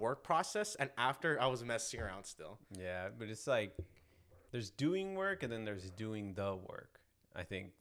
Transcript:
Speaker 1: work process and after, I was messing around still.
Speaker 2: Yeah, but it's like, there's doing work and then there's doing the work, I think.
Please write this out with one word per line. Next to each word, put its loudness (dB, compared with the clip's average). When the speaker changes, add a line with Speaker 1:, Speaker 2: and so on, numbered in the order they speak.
Speaker 1:
work 0
process 2
and 0
after, 4
I 6
was 2
messing -2
around -4
still. -12
Speaker 2:
Yeah, -2
but -4
it's -8
like, 4
there's -2
doing 2
work 2
and 0
then -2
there's -4
doing -2
the 2
work, -12
I -2
think. -4